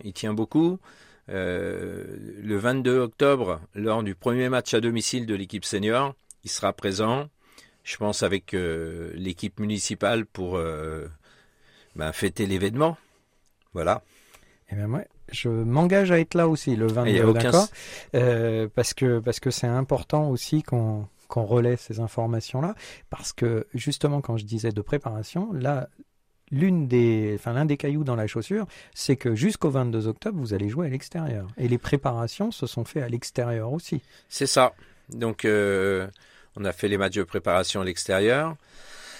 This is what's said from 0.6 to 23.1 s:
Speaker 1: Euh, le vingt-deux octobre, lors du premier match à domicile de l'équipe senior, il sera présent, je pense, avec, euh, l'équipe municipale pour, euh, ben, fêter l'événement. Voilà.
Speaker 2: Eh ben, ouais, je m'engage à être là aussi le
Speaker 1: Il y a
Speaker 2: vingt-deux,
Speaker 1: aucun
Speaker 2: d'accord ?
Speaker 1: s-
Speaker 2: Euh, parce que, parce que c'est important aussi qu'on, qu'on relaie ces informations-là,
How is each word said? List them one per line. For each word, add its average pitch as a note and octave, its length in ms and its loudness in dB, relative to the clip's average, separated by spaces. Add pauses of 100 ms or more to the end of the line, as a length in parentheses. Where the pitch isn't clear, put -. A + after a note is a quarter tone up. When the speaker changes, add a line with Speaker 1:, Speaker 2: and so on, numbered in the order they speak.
Speaker 1:
Euh, F#2 760 -4 (360)
le G#2 160 -2
vingt-deux B2 420 2
octobre, B2 640 2 (140)
lors A2 280 0
du G2 120 -4
premier B2+ 340 0
match B2+ 260 0
à A2 60 6
domicile A#2 460 -2
de G#2+ 80 -2
l'équipe F#2+ 300 -6
senior, A#2 500 0 (300)
il - 60 -10
sera G2+ 220 -2
présent, A2 560 -2 (540)
je - 140 -10
pense, G#2 260 -2
avec, G2 320 0
euh, E2+ 600 -4
l'équipe F#2 440 -6
municipale G#2+ 680 0
pour, F#2 320 -6
euh, D#2+ 520 -4 (880)
ben, D#2 160 -4
fêter G2+ 340 -2
l'événement. A2 500 0 (800)
Voilà. F2+ 280 0 (680)
Speaker 2:
Eh G2+ 60 -4
ben, G#2 120 -2
ouais, B2 200 -4 (240)
je - 160 -4
m'engage D#3+ 640 4
à E3+ 80 6
être D#3+ 140 -2
là E3+ 140 4
aussi C#3+ 280 2
le A2 100 2
Speaker 1:
Il A2 60 4 (220)
y A#2 40 6
a A2+ 40 6
Speaker 2:
vingt-deux, - 20 6
Speaker 1:
aucun A2+ 260 6
Speaker 2:
d'accord ? F3 140 8
Speaker 1:
s- G#3 60 -2 (440)
Speaker 2:
Euh, A#2 580 2
parce - 220 0
que, B2 240 4
parce A2+ 220 -2
que C3 100 0
c'est - 160 -2
important C3+ 640 2
aussi D3+ 320 0
qu'on, A2 460 0 (200)
qu'on A#2 160 0
relaie A#2+ 320 4
ces A2 240 -8
informations-là, A#2 760 -2 (360)